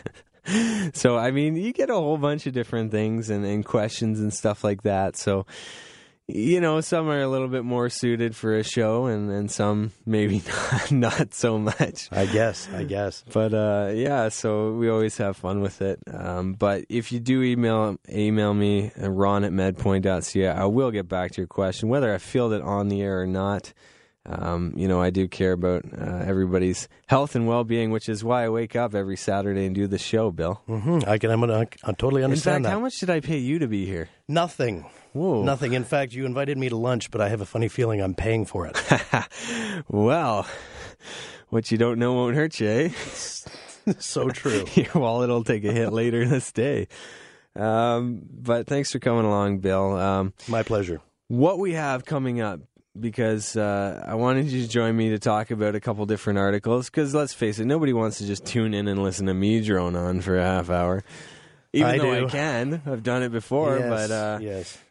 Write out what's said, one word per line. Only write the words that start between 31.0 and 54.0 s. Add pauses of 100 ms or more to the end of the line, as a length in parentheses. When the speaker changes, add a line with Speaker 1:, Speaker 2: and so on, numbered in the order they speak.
Speaker 2:
I
can,
I'm
gonna, (160)
I
totally
understand
Speaker 1:
In
fact,
Speaker 2:
that.
Speaker 1:
how
much
did
I
pay
you
to
be
here? (220)
Speaker 2:
Nothing. (260)
Speaker 1:
Whoa.
Speaker 2:
Nothing.
In
fact,
you
invited
me
to
lunch,
but
I
have
a
funny
feeling
I'm
paying
for
it.
Speaker 1:
<laughs> (640)
Well, (1040)
what
you
don't
know
won't
hurt
you,
eh?
Speaker 2:
<laughs>
So
true.
Speaker 1:
<laughs>
Your
wallet
will
take
a
hit
later
this
day. (680)
Um, (100)
but
thanks
for
coming
along,
Bill.
Um, (140)
Speaker 2:
My
pleasure. (260)
Speaker 1:
What
we
have
coming
up (380)
because,
uh,